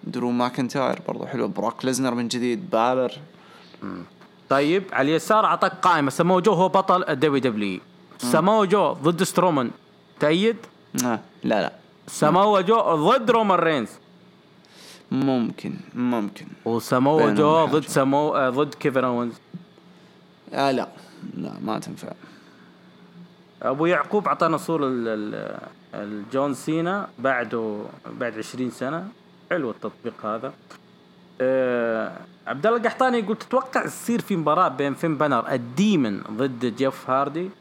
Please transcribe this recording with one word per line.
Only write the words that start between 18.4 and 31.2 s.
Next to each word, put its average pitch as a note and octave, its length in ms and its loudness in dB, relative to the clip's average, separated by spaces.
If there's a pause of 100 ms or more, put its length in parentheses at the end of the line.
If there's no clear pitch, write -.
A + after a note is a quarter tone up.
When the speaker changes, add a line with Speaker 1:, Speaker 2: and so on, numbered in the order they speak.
Speaker 2:
ضد C3+ 240 -2
كيفن C3 300 0
أوينز. A#2+ 300 -2 (1200)
Speaker 1:
آه، C#3 180 0
لا. B2 160 -2 (500)
لا، - 140 -8 (100)
ما A2 180 -4
تنفع. - 300 -12 (1500)
Speaker 2:
أبو C#3 240 -2
يعقوب F3 440 0
عطانا D#3 280 0
صورة D3+ 280 -2
ال-، B2 220 -2
ال-، G#2+ 520 -6 (340)
الجون G#2+ 600 -4
سينا E3 540 -2 (120)
بعده، A#2 600 -2 (380)
بعد A#2 180 -6
عشرين B2 340 -6
سنة. D#3 360 -8 (420)
حلو D#3 220 -2
التطبيق - 540 -12
هذا. A2+ 280 -6 (880)